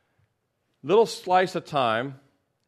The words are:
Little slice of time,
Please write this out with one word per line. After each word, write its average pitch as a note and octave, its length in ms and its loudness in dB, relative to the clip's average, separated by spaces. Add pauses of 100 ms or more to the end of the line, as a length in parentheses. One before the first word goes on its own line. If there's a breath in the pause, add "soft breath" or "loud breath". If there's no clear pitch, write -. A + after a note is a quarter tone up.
(840)
Little G3+ 220 4
slice F#3 500 0
of E3 100 -8
time, C3 540 -2 (480)